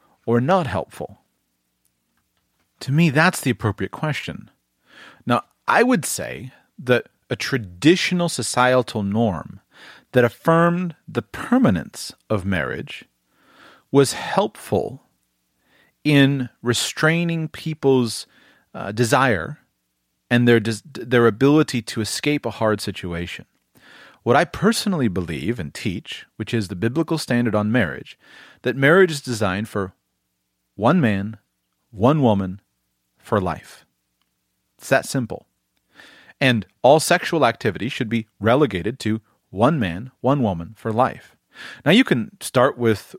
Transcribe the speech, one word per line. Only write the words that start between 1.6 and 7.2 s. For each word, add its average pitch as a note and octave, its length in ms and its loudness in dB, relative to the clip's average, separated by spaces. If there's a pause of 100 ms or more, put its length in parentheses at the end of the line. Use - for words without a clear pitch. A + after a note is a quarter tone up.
To - 120 -6
me, D#3+ 200 4
that's D#3+ 300 2
the C3 100 0
appropriate G2+ 400 -4
question. - 580 -8 (760)
Now, A#2+ 180 0 (240)
I D#3+ 160 4
would B3 220 0
say F2 460 -10 (280)
that B2 300 0 (200)